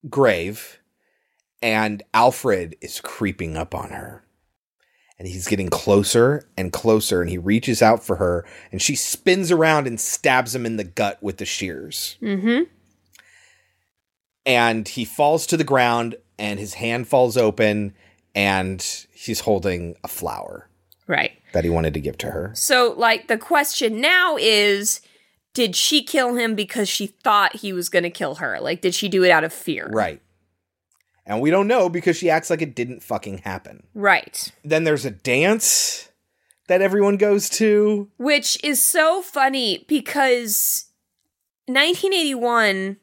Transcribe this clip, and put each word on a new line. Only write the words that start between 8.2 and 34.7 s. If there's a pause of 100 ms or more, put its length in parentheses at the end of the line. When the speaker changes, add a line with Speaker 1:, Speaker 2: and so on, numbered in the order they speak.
Speaker 1:
and
she
spins
around
and
stabs
him
in
the
gut
with
the
shears.
Speaker 2:
Mm-hmm. (1800)
Speaker 1:
And
he
falls
to
the
ground, (240)
and
his
hand
falls
open, (400)
and (320)
he's
holding
a
flower. (400)
Speaker 2:
Right. (200)
Speaker 1:
That
he
wanted
to
give
to
her.
Speaker 2:
So,
like,
the
question
now
is, (520)
did
she
kill
him
because
she
thought
he
was
gonna
kill
her?
Like,
did
she
do
it
out
of
fear?
Speaker 1:
Right. (1040)
And
we
don't
know
because
she
acts
like
it
didn't
fucking
happen. (100)
Speaker 2:
Right. (120)
Speaker 1:
Then